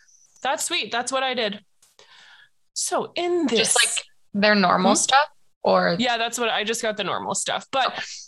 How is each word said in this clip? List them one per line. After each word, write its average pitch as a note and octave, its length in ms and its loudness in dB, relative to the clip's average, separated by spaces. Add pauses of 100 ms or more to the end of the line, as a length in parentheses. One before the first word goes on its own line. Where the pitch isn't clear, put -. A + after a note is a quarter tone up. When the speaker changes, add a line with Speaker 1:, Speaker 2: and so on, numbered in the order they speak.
(420)
Speaker 1:
that's C#4+ 240 -2
sweet. D#4+ 260 -4
That's A#3+ 200 -4
what C4 100 -2
I C4 100 -2
did. A3 320 -4 (1120)
So - 400 -2
in F4 320 0
this A3+ 120 2 (160)
Speaker 2:
Just, - 20 2
like, - 280 0 (300)
their G#3 200 4
normal F#3 380 4
Speaker 1:
Hmm? D#4 40 4
Speaker 2:
stuff? D4 320 2 (340)
Or F3+ 360 2
Speaker 1:
Yeah, A#3+ 200 0
that's A#3 200 -4
what, A#3 120 0
I G3 140 0
just A3 180 -4
got G#3+ 160 -4
the G3+ 60 -4
normal G#2+ 300 -4
stuff. - 380 -4
But C4 160 0
Speaker 2:
Okay. - 140 -6 (260)